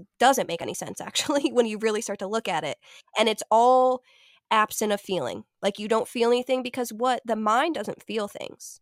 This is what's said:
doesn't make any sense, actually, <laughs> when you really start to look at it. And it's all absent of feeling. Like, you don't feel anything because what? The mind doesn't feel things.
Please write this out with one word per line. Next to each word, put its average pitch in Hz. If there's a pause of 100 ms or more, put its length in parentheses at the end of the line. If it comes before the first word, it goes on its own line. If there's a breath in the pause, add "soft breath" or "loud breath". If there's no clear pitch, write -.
(180)
doesn't 247
make 170
any -
sense, -
actually, 285
<laughs> -
when 240
you 214
really 214
start 214
to 196
look 220
at 160
it. 139 (400 loud breath)
And 220
it's 214
all 254 (480 soft breath)
absent 214
of 202
feeling. 156 (180)
Like, 202
you 208
don't 220
feel 233
anything 247
because 247
what? 240
The 220
mind 233
doesn't 214
feel 208
things. -